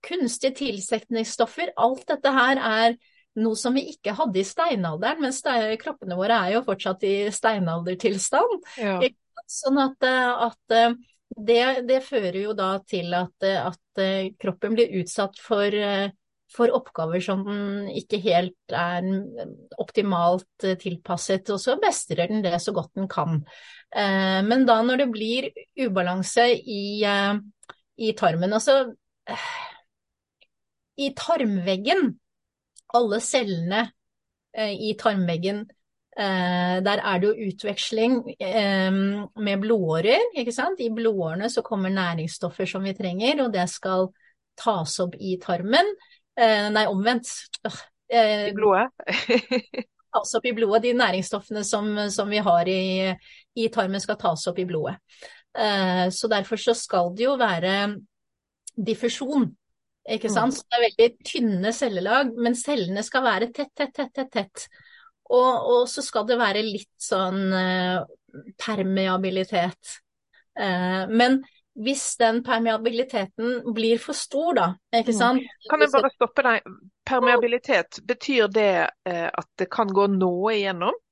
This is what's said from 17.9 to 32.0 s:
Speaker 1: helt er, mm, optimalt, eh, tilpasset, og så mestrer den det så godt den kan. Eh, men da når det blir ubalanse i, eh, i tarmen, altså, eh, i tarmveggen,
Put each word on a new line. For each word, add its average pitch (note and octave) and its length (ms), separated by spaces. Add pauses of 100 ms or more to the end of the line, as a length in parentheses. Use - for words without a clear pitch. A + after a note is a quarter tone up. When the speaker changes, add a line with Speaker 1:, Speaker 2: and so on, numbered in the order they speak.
Speaker 1:
helt F3+ 560
er, F3 240
mm, G3 580 (200)
optimalt, F#3 680 (120)
eh, F#3+ 160
tilpasset, F#3 760
og G3 80
så C4 200
mestrer F3+ 480
den G#3+ 160
det F3 160
så G#3 160
godt D#3+ 180
den F#3+ 140
kan. D#3+ 340 (440)
Eh, F#3+ 560
men A#3+ 240
da A3+ 160
når B3+ 240
det B3 40
blir A3+ 400 (280)
ubalanse F#3+ 720
i, G#3 320 (160)
eh, G3+ 380 (640)
i A3 140
tarmen, F#3 420
altså, C4 220 (500)
eh, - 240 (1500)
i C#4 140
tarmveggen, A3+ 960 (800)